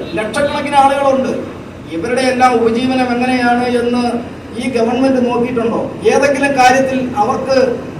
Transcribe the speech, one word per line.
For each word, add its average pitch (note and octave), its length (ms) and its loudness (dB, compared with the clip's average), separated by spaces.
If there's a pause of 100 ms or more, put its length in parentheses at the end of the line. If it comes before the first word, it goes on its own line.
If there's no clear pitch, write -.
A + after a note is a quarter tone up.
(200)
ലക്ഷക്കണക്കിന് C#4+ 640 -2
ആളുകളുണ്ട്. C4+ 480 2 (640)
ഇവരുടെ B3 360 -2
എല്ലാം B3 280 4
ഉപജീവനം B3 560 0
എങ്ങനെയാണ് B3 500 2 (160)
എന്ന് A#3+ 240 0 (540)
ഈ C4 40 -6 (120)
ഗവൺമെന്റ് B3+ 500 2
നോക്കിയിട്ടുണ്ടോ? A#3+ 560 0 (300)
ഏതെങ്കിലും C#4 480 2
കാര്യത്തിൽ B3+ 380 2 (240)
അവർക്ക് C4 360 0 (420)